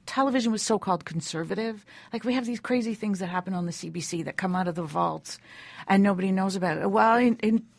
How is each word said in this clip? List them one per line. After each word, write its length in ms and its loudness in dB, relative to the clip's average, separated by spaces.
television 440 2
was 120 -2
so-called 420 0
conservative. 800 -6
Like, 120 -6
we 100 0
have 140 0
these 120 -4
crazy 360 0
things 240 -2
that 80 -4
happen 260 -4
on 140 -2
the 40 -6
C 200 -10
B 100 -6
C 220 -4
that 140 -6
come 180 -2
out 120 0
of 60 -2
the 100 -6
vaults 540 -4
and 140 6
nobody 300 2
knows 240 0
about 240 0
it. 100 2
Well, 280 6
in, 260 4
in 200 2